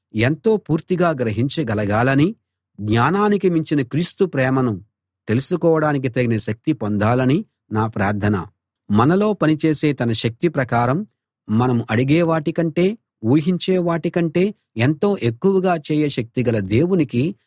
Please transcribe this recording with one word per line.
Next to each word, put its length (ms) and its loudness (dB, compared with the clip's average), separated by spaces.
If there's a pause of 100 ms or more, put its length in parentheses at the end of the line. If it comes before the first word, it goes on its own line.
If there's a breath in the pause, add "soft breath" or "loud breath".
(160)
ఎంతో 420 0
పూర్తిగా 520 -2
గ్రహించగలగాలని, 1300 0 (440)
జ్ఞానానికి 680 2
మించిన 320 0
క్రీస్తు 440 -2
ప్రేమను 560 0 (460)
తెలుసుకోవడానికి 840 0
తగిన 280 0
శక్తి 360 -4
పొందాలని 720 0 (260)
నా 160 0
ప్రార్థన. 580 -2 (460)
మనలో 420 4
పనిచేసే 600 0
తన 180 -2
శక్తి 360 -2
ప్రకారం 600 -2 (420)
మనం 400 2
అడిగే 320 2
వాటికంటే, 760 -2 (280)
ఊహించే 520 0
వాటికంటే 800 -2 (220)
ఎంతో 460 0
ఎక్కువగా 520 2
చేయ 340 -2
శక్తిగల 500 -2
దేవునికి 760 0 (100)